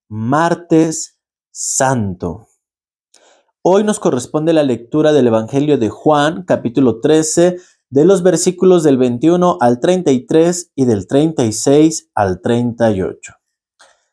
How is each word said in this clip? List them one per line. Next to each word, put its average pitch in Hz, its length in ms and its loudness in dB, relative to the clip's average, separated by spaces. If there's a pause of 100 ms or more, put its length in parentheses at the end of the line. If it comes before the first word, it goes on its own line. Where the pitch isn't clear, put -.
martes 160 1120 -2 (320)
santo. 101 960 -4 (1160)
Hoy 190 200 2
nos 208 160 -2
corresponde 156 540 -2
la 156 100 2
lectura 151 500 0
del 135 140 4
Evangelio 127 520 0
de 107 100 -2
Juan, 147 560 0
capítulo 123 560 0
trece, 156 580 0 (300)
de 135 160 2
los 185 180 2
versículos 180 640 2
del 135 140 2
veintiuno 165 600 0
al 123 200 0
treinta 170 320 0
y 123 120 -2
tres 170 520 0
y 135 80 0
del 104 240 0
treinta 147 360 0
y 107 80 -2
seis 151 640 0
al 95 260 -2
treinta 117 520 -2
y 95 100 -4
ocho. - 320 -10 (800)